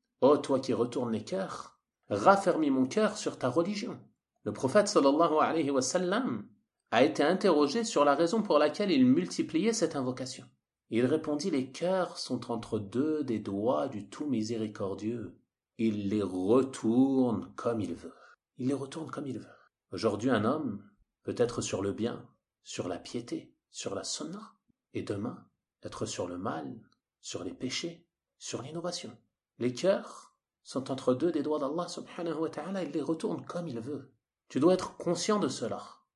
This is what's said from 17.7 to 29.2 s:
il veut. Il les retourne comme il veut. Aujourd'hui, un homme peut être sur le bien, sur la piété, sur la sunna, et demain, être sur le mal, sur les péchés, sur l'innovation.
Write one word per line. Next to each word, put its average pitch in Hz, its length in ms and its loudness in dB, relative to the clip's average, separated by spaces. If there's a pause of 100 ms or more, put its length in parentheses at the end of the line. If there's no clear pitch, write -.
il 87 140 -4
veut. - 220 -12 (420)
Il 127 120 -2
les 143 40 0
retourne 135 380 -8
comme 143 160 -8
il 110 120 -6
veut. 107 80 -14 (440)
Aujourd'hui, 104 400 0
un 107 140 2
homme 123 380 -2 (400)
peut - 140 -6
être 117 240 0
sur 95 220 -4
le 101 100 -2
bien, 104 340 -6 (360)
sur - 240 -8
la 87 100 -6
piété, - 560 -10 (160)
sur - 240 -10
la 95 100 -6
sunna, - 520 -10 (380)
et 98 100 -6
demain, 110 420 -6 (380)
être 90 240 -8
sur 92 200 -6
le 87 120 -8
mal, - 420 -8 (400)
sur 87 220 -10
les 87 100 -8
péchés, 170 540 -8 (320)
sur - 240 -8
l'innovation. 160 520 -8 (440)